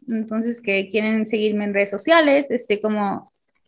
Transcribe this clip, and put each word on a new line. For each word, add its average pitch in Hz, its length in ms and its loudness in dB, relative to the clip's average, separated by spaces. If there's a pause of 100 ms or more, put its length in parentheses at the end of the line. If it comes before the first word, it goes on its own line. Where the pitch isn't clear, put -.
Entonces, 226 520 -4
que 196 280 -2
quieren 220 360 0
seguirme 214 380 0
en 202 100 -4
redes 202 180 0
sociales, 285 600 2
estoy 220 300 -2
como 208 500 -4 (360)